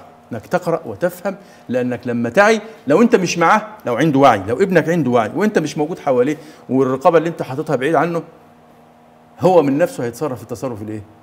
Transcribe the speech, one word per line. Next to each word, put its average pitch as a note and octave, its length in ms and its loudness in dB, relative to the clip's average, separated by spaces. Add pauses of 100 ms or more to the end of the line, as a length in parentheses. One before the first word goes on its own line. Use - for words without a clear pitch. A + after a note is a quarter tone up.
(320)
إنك A2+ 140 -10
تقرأ E3+ 400 -4
وتفهم، F3+ 500 -6 (320)
لأنك B2 380 -4
لما A#2 220 -4
تعي، G3+ 320 2 (260)
لو E3 160 4
أنت A#3 140 4
مش F#3 220 0
معاه، E3+ 240 4 (240)
لو A#2+ 80 -2
عنده C3+ 240 2
وعي، B2 300 6
لو C3 140 0
ابنك F3+ 260 2
عنده D#3+ 220 0
وعي A2+ 260 2
وأنت G#3 220 2
مش D#3 200 -4
موجود D#3 200 -4
حواليه، C3+ 380 0 (320)
والرقابة C3 500 2
اللي D#3+ 100 -2
أنت E3 140 -8
حاططها D3 340 -6
بعيد C#3 180 0
عنه، E3 280 0 (1160)
هو E3+ 220 4
من C#3 160 0
نفسه E3+ 260 -2
هيتصرف A#2+ 380 -8
التصرف A2+ 400 -10
الإيه؟ G#2+ 200 -10 (200)